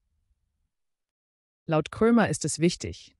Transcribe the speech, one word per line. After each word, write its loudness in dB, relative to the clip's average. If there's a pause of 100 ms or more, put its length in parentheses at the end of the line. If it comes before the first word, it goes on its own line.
(1700)
Laut 0
Krömer 2
ist -4
es -6
wichtig, -4